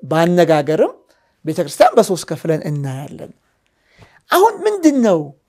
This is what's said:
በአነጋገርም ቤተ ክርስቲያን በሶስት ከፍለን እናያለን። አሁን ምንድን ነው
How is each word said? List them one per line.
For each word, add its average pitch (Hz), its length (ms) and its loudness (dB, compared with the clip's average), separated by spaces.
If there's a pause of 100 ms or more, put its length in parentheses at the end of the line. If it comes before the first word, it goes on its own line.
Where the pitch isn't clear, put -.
በአነጋገርም 165 920 2 (500)
ቤተ 156 140 -4
ክርስቲያን - 360 2
በሶስት 196 300 2
ከፍለን 160 400 -4
እናያለን። 143 640 -8 (1000)
አሁን 381 300 2
ምንድን 349 400 2
ነው 196 180 4 (280)